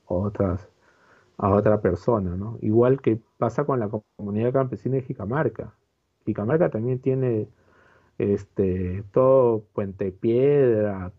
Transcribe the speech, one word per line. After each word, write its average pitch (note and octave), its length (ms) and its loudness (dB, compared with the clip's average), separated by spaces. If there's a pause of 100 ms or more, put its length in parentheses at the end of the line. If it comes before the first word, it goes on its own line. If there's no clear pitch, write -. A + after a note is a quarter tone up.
otras, F#2+ 600 -2 (680)
a F#2+ 120 0
otra G#2 300 4
persona, F#2 560 0
¿no? A2 240 -8
Igual A#2+ 400 4
que A2+ 180 0 (200)
pasa B2 260 -2
con C3+ 160 -2
la G#2 80 -4
comunidad G#2+ 640 -4
campesina C3 440 -2
de C3 60 -2
Jicamarca. A#2+ 720 -6 (520)
Jicamarca B2 420 0
también B2 320 -4
tiene, B2+ 480 0 (680)
este, F#2+ 920 -2
todo C3 600 4
Puente G2 400 -6
Piedra, A2+ 1040 2